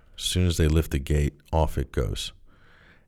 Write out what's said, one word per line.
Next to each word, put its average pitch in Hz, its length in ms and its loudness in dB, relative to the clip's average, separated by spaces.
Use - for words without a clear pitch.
As - 60 -14
soon 90 240 0
as 82 100 0
they 80 120 4
lift 78 240 2
the 73 60 0
gate, 73 360 0
off 80 240 2
it - 160 -4
goes. - 400 -4